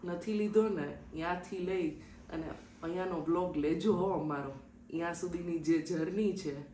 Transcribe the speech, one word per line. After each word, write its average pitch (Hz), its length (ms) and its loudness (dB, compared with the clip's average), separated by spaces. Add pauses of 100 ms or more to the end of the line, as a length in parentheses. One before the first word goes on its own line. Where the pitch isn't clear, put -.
નથી 175 260 -4
લીધો 214 360 4
ને, 147 300 -2 (140)
ત્યાંથી 180 460 -4
લઈ 180 320 0 (420)
અને 160 120 -4 (380)
અહીંયાનો 175 380 -2
વ્લોગ 170 360 2
લેજો 165 360 4
હો 185 180 4
અમારો. 147 420 -2 (340)
ત્યાં 170 280 -2
સુધીની 175 440 -2
જે 160 200 4
જર્ની 185 580 0
છે 143 200 -4 (180)